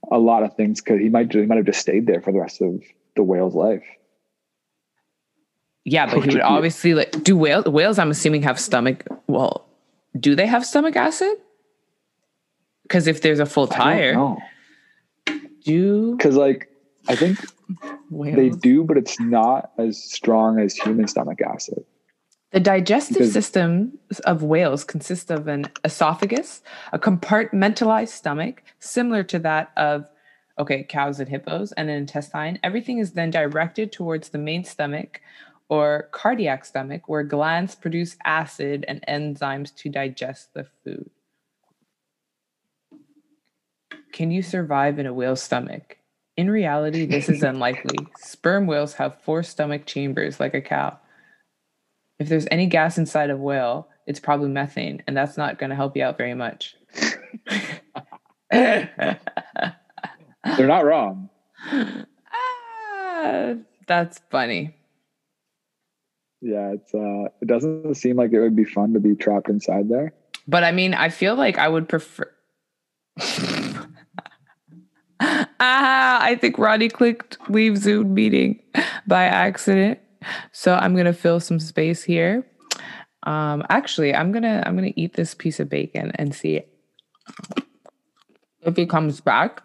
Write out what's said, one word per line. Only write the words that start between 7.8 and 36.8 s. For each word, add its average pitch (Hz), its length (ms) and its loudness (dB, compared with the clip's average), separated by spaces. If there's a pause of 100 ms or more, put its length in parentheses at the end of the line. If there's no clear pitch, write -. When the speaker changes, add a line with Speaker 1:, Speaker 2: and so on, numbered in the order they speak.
Speaker 2:
I'm 160 120 4
assuming, 151 320 2
have 131 180 2
stomach, 127 440 0 (240)
well, - 380 0 (520)
do 143 160 4
they 185 120 4
have 240 200 2
stomach 302 300 2
acid? 381 400 0 (1500)
'Cause 170 180 2
if 156 160 0
there's 151 160 4
a 147 80 2
full 139 260 2
Speaker 1:
I - 40 -2
don't - 20 -
Speaker 2:
tire, 139 360 4
Speaker 1:
know. 131 240 2 (1300)
Speaker 2:
do 202 540 2
Speaker 1:
'Cause, 143 180 4
like, 139 320 2 (400)
I 123 80 2
think 180 220 2 (420)
they - 160 -14 (140)
Speaker 2:
whales 147 460 2
Speaker 1:
do, 139 280 6
but 160 140 4
it's - 220 -2
not 117 580 2
as 113 240 -2
strong 110 560 2
as 101 180 2
human 110 300 2
stomach - 340 -4
acid. - 440 -6 (680)
Speaker 2:
The 190 80 4
digestive 196 580 2
Speaker 1:
Because 233 140 4
Speaker 2:
systems 202 920 0
of 160 180 2
whales 151 400 2
consist - 480 -8
of 151 160 -4
an 143 240 -6 (140)
esophagus, 170 760 -2 (300)
a - 60 -4
compartmentalized 214 1080 2
stomach, 156 560 -8 (160)
similar 233 440 -2
to 180 140 -4
that 160 380 -2
of, 147 280 0 (540)
okay, 143 240 -2
cows 143 380 -4
and 131 80 -6
hippos, 160 440 -8
and 156 160 -6
an 147 80 -4
intestine. 151 680 -8
Everything 233 340 -6
is 196 140 -4
then 165 180 -4
directed 165 600 -2
towards 160 380 -8
the 147 80 -8
main 160 260 -6
stomach - 560 -8 (480)
or 147 420 0
cardiac 190 540 -2
stomach, 139 440 -10